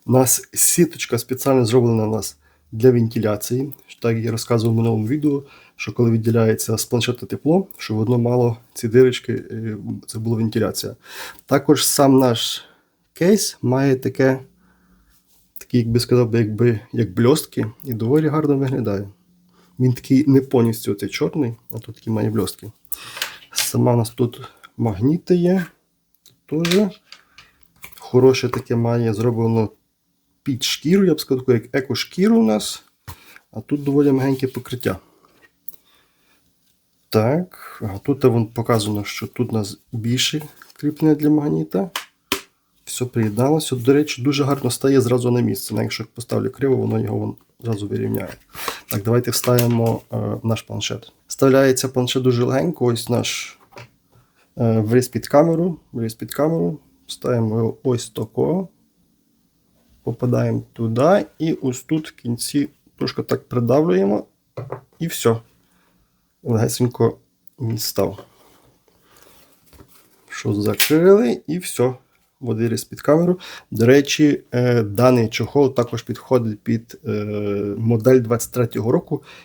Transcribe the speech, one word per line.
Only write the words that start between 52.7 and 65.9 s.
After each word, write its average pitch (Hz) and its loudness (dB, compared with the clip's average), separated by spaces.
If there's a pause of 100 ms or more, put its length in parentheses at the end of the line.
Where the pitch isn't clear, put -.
Ось 117 0
наш, - -4 (1000)
е, 113 2
вріз 120 2
під - -8
камеру. 165 2 (140)
Вріз 113 -6
під - -12
камеру. 165 -2 (280)
Ставимо 113 -2
його 113 -2
ось 123 -2
тако. 151 -4 (1300)
Попадаємо 120 -2 (100)
туди. 131 0 (120)
І 160 -2
ось - -6
тут 156 -6
в - -20
кінці 120 -4 (300)
трошки 131 -6
так - -6
придавлюємо. 170 0 (720)
І 165 -6
все. - 0 (1080)